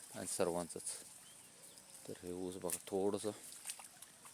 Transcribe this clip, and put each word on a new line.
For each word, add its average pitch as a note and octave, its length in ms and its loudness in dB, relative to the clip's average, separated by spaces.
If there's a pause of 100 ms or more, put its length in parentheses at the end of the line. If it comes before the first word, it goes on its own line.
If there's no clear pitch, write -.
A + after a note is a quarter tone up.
(140)
आणि G#2 120 -2
सर्वांचंच. F2 680 4 (1160)
तर - 140 -4
हे F2 100 -2
ऊस F2+ 300 2
बघा, F2 240 4
थोडंसं G2+ 440 6 (1040)